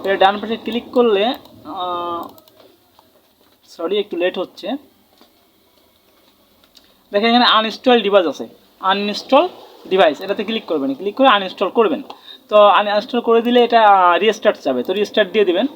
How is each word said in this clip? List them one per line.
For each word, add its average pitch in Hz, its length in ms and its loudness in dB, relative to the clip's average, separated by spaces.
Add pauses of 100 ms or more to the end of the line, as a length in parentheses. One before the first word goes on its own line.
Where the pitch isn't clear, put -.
এটা 190 120 -2
ডান 196 240 2
পাশে 220 160 -6
ক্লিক 226 360 -8
করলে, 233 420 2 (300)
আহ, 175 640 -8 (1400)
সরি 175 340 -6
একটু 196 180 -6
লেট 180 220 -2
হচ্ছে। 180 300 -10 (2500)
দেখেন 202 160 0
এখানে 240 160 4
আনইনস্টল 220 580 2
ডিভাইস 196 240 2
আছে, 127 220 -8 (320)
আনইনস্টল 202 680 0 (400)
ডিভাইস, 170 320 2
এটাতে 202 240 -6
ক্লিক 220 200 -8
করবেন, 135 300 -4
ক্লিক 202 200 -8
করে 269 140 2
আনইনস্টল 196 400 -2
করবেন। 202 340 -2 (460)
তো 214 80 0
আনইনস্টল 208 640 2
করে 233 220 2
দিলে 240 220 2
এটা, 226 240 4
আহ, 180 300 4
রিস্টার্ট 208 440 -2
যাবে, 127 200 -4
তো 185 100 -6
রিস্টার্ট 202 380 -2
দিয়ে 208 140 0
দিবেন 180 320 0